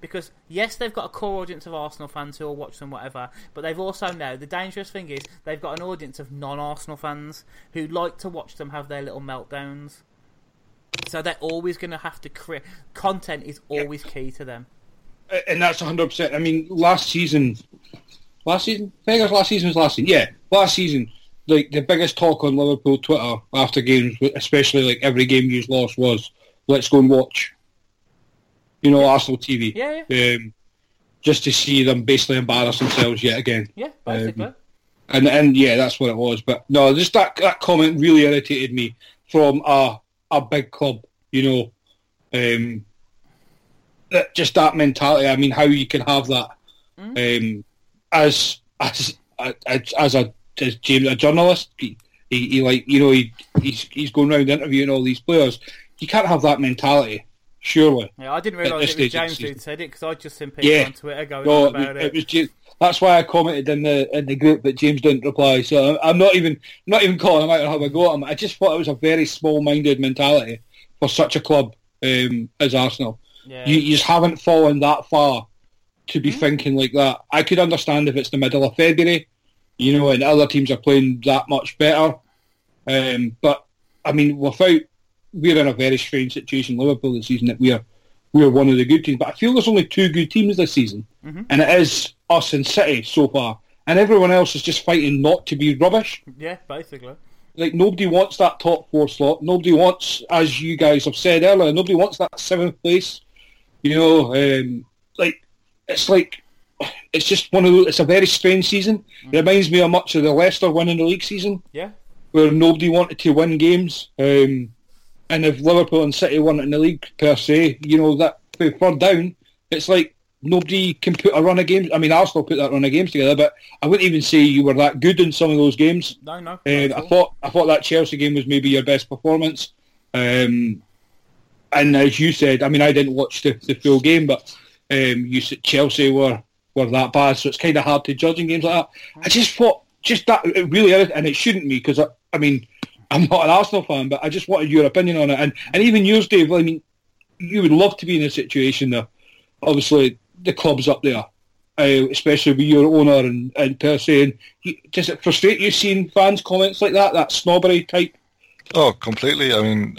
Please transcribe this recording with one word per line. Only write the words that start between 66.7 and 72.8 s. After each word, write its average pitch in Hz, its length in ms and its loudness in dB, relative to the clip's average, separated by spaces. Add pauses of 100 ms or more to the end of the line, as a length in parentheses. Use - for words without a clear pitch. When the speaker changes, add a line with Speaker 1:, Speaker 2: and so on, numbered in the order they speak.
Speaker 2:
not 220 180 2
even 226 120 0
calling 156 280 2
him 160 60 -2
out 165 100 2
or 147 100 -2
have 151 120 -4
a 143 60 -4
go 165 220 2
at 156 60 -2
him. 143 80 -8
I 226 100 -8
just - 220 -8
thought 180 180 2
it 165 40 -2
was 151 100 -4
a 143 60 -4
very 160 300 0
small-minded 147 760 -2
mentality 131 600 0 (380)
for - 100 -2
such 151 280 -2
a 147 40 0
club, 135 340 0 (280)
um, 123 460 -2 (100)
as 135 160 -2
Arsenal. 127 460 -4 (260)